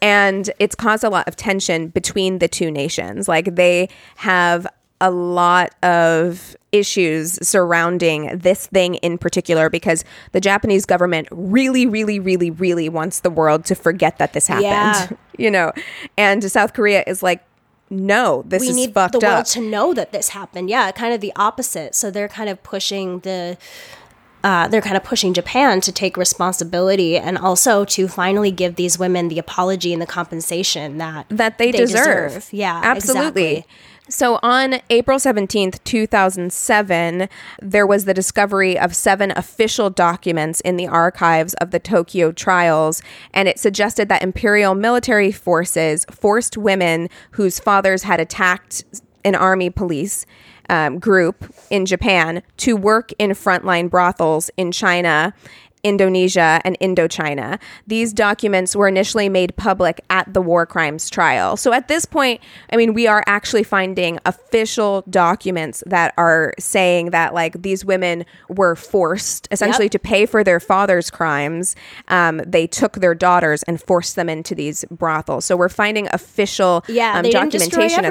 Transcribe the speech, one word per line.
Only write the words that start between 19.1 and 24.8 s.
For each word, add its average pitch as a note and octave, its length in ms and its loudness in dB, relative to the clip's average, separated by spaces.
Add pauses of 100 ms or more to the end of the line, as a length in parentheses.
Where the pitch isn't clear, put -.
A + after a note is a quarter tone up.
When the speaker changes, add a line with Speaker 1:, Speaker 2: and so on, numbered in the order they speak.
Speaker 2:
the B3+ 80 0
world G3+ 200 4
Speaker 1:
up." - 60 -4
Speaker 2:
to - 160 -4
know A3 320 0
that G#3+ 180 -6
this G3+ 160 -4
happened. F#3 400 -8
Yeah, G#3+ 240 0
kind A#3 220 -4
of G3+ 80 -6
the - 140 -6
opposite. G3+ 580 -4
So G#3 160 -4
they're G#3 180 -6
kind G#3+ 220 -8
of F#3 120 -10
pushing F#3+ 580 -6
the, F3+ 360 -8 (880)
uh, F3+ 240 2
they're G#3+ 140 2